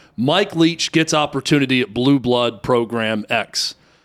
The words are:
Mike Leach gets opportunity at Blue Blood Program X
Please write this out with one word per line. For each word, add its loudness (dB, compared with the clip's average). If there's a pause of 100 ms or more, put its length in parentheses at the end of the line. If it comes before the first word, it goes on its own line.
(160)
Mike 0
Leach 0
gets 0
opportunity 0
at -4
Blue 2
Blood 0
Program -2
X -4 (300)